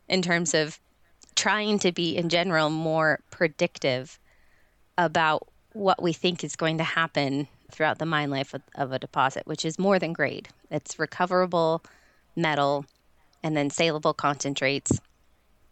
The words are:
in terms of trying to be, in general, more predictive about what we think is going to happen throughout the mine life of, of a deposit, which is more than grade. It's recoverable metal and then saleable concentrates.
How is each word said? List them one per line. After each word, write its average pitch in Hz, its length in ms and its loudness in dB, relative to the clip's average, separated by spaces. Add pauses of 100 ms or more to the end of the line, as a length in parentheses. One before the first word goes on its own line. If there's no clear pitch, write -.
in 185 140 2
terms 170 320 0
of 156 260 0 (560)
trying 208 420 2
to 180 140 2
be, 170 240 -2
in 170 120 0
general, 165 400 2
more 160 520 2 (100)
predictive 151 880 -2 (800)
about 160 480 2 (260)
what 190 300 2
we 170 100 0
think 175 300 -2
is 151 140 -10
going 160 220 -2
to 160 60 0
happen 143 640 -2 (240)
throughout 151 300 -2
the 156 60 -2
mine 147 240 -2
life 139 240 -4
of, - 80 -10 (120)
of 139 160 -4
a 131 80 -4
deposit, 135 480 -2
which - 180 -6
is 160 140 -4
more 190 220 2
than 165 120 -4
grade. 143 360 -4 (200)
It's - 300 -8
recoverable 175 840 0 (500)
metal 143 500 0 (600)
and 156 120 -2
then 143 140 0
saleable 156 440 0
concentrates. 139 840 -2 (720)